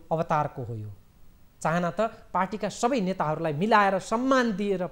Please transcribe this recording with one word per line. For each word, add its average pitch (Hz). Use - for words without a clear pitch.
अवतारको 151
हो। 113
यो 107
चाहना 170
त -
पार्टीका 190
सबै 240
नेताहरूलाई 160
मिलाएर 196
सम्मान 247
दिएर 185